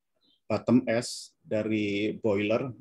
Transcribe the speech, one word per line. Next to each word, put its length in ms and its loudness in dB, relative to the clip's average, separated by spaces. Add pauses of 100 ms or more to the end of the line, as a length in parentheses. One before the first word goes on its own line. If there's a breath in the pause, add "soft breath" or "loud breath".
(460)
bottom 400 2
ash 560 -4
dari 800 -2
boiler 480 0 (120)